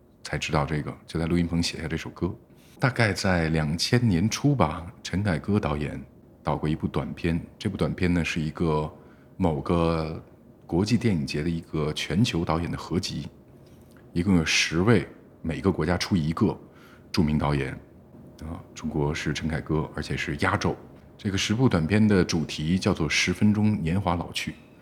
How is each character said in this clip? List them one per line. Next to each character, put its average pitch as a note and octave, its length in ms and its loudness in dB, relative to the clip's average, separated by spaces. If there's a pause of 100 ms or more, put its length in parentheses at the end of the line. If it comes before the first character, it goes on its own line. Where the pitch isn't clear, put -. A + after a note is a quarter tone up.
(240)
才 - 140 -6
知 - 140 -6
道 D2+ 140 2
这 D2+ 160 -2
个， D2 140 -8 (100)
就 - 140 -6
在 E2 60 0
录 E2+ 120 2
音 F2 80 4
棚 E2+ 160 0
写 - 200 -4
下 D#2+ 80 -6
这 D#2+ 60 -4
首 - 140 -6
歌。 - 240 -4 (460)
大 C3 100 2
概 G#2+ 240 2
在 F2 360 2
两 D#2+ 280 0
千 A#2+ 300 2
年 F#2+ 220 4
初 C#3+ 260 2
吧， E2+ 300 0 (180)
陈 F2+ 180 -4
凯 F#2+ 160 0
歌 G2+ 220 0
导 D2 180 -2
演 C#2 240 -6 (400)
导 C#2+ 160 -2
过 D#2 100 -2
一 D#2 80 2
部 - 120 -4
短 C#2+ 260 -4
片， E2+ 260 -2 (200)
这 G#2 100 -4
部 - 80 -6
短 D#2 160 0
片 F2 200 0
呢， E2+ 100 2
是 - 180 -4
一 D#2 100 -2
个 D2+ 400 -2 (460)
某 D#2+ 240 0
个 E2 600 0 (440)
国 F2 180 0
际 G#2+ 140 2
电 G#2 180 2
影 D2 100 -2
节 D2 180 -4
的 E2+ 60 -2
一 E2 120 -2
个 D2+ 320 -4
全 D#2+ 280 0
球 E2+ 220 0
导 D#2+ 160 0
演 E2 100 -4
的 - 80 -6
合 E2 220 -2
集， - 300 -8 (840)
一 F2 100 -2
共 F#2+ 140 4
有 E2 80 6
十 - 380 2
位， G2+ 260 4 (340)
每 D#2+ 200 -6
个 F#2+ 100 2
国 D#2 140 0
家 F2 120 2
出 G2 200 0
一 D#2 160 0
个 - 260 0 (500)
著 F#2 140 2
名 D2+ 140 2
导 D2 180 2
演， C2 160 -2 (680)
啊， D#2+ 180 -10 (140)
中 - 160 -8
国 D2 260 0
是 D#2 160 -4
陈 D#2 160 -4
凯 D2 140 -4
歌， D2+ 340 -2
而 D#2 80 -6
且 C#2 140 -4
是 D2 200 -4
压 F#2+ 200 2
轴。 - 180 0 (420)
这 G#2 140 -4
个 F#2+ 60 0
十 - 160 0
部 B2 160 4
短 D#2 180 2
片 G#2+ 180 4
的 G2+ 160 6
主 D#2+ 220 2
题 D#2 340 0
叫 F#2 160 2
做 D#2+ 160 -2
《十 - 220 2
分 G#2 220 4
钟 G#2+ 280 2
年 E2 180 0
华 F2+ 160 0
老 E2+ 180 -4
去》， - 180 -6 (300)